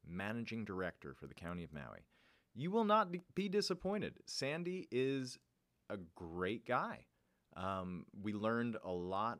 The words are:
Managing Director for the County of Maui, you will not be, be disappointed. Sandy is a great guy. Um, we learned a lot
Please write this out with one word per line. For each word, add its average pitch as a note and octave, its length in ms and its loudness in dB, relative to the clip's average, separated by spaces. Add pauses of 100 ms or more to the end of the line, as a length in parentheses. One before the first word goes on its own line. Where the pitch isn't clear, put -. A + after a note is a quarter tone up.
Managing G#2+ 600 -2
Director F2+ 500 -4
for - 100 -14
the - 80 -10
County F2 300 -6
of C#2+ 100 -10
Maui, A1+ 320 -10 (480)
you D3 160 -2
will A3+ 140 4
not G#3 280 6
be, F3+ 100 -4 (120)
be G3+ 160 2
disappointed. F#3+ 760 0
Sandy E3+ 640 -2
is C3 480 2 (500)
a G2+ 80 -2 (160)
great F2+ 540 0
guy. D#3 380 0 (500)
Um, F#2 500 -2 (140)
we G#2 140 -2
learned A2+ 500 2
a F#2 80 -2
lot F#2+ 480 0